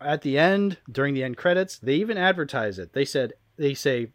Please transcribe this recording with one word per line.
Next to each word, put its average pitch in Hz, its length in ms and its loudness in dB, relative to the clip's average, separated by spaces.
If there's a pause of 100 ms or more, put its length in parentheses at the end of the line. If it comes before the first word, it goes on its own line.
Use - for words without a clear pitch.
at 147 220 -2
the 139 160 0
end, 196 400 2 (120)
during 139 220 0
the 131 100 -2
end 127 140 -6
credits. 180 400 0
They 135 180 0
even 214 220 0
advertise 139 640 0
it. 87 140 -12
They 139 120 2
said, 127 280 -2 (240)
they 143 180 0
say 120 400 0